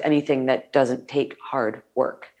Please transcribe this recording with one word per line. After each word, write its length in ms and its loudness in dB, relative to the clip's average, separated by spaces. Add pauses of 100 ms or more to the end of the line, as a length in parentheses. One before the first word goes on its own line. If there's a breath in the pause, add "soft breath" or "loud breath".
anything 400 2
that 260 0
doesn't 380 2
take 320 -2
hard 400 -4 (140)
work. 340 -2 (120)